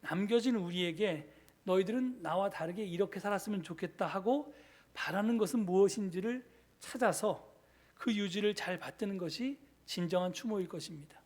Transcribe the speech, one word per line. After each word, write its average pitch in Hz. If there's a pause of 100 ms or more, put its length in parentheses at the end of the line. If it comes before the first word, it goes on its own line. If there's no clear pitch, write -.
남겨진 226
우리에게 175 (320)
"너희들은 220
나와 180
다르게 180
이렇게 185
살았으면 202
좋겠다." 175
하고 220 (400)
바라는 208
것은 214
무엇인지를 196 (320)
찾아서 214 (420)
그 233
유지를 202
잘 180
받드는 196
것이 233 (260)
진정한 180
추모일 202
것입니다. 156